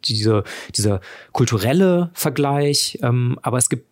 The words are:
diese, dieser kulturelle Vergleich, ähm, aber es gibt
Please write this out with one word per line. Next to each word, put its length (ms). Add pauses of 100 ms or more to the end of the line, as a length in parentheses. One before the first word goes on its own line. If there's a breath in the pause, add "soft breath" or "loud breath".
diese, 400 (320 loud breath)
dieser 240 (320 loud breath)
kulturelle 800
Vergleich, 880
ähm, 400
aber 160
es 120
gibt 220